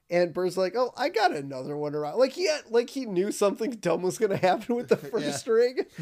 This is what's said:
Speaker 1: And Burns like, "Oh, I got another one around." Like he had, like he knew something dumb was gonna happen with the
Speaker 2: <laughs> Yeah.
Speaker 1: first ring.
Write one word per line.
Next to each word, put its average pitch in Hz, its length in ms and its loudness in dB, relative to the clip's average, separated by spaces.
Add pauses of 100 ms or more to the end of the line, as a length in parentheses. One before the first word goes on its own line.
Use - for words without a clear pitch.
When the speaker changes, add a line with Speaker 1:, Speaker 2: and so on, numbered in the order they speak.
(100)
Speaker 1:
And 175 240 2
Burns 180 240 -2
like, 185 180 0
"Oh, 247 220 0
I 277 100 0
got 392 240 2
another 139 420 -6
one 147 200 -4
around." 151 240 -4
Like 269 140 4
he 359 140 -2
had, 294 240 -2
like 233 200 2
he 262 160 -6
knew 202 260 0
something 208 380 0
dumb 175 320 -2
was 180 160 -2
gonna 202 180 0
happen 202 400 2
with 240 120 -6
the - 80 4
Speaker 2:
<laughs> - 60 -6
Yeah. - 60 -12
Speaker 1:
first 269 380 -4
ring. 247 400 2 (160)